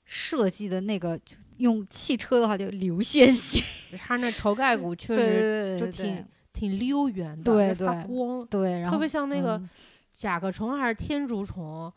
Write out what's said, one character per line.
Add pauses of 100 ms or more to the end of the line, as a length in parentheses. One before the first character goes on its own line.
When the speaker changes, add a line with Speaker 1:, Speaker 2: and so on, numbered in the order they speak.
Speaker 1:
设
计
的
那
个、
就 (220)
用
汽
车
的
话
就
流
线
型。 (180)
Speaker 2:
<laughs>
它
那
头
盖
骨
确
实
Speaker 1:
对，
对，
对，
Speaker 2:
就
挺，
Speaker 1:
对，
对。 (280)
Speaker 2:
挺
溜
圆
的，
Speaker 1:
对，
Speaker 2:
还
发
光，
Speaker 1:
对，
对，
然
后，
Speaker 2:
特
别
像
那
个
Speaker 1:
嗯。 (440)
Speaker 2:
甲
壳
虫
还
是
天
竺
虫，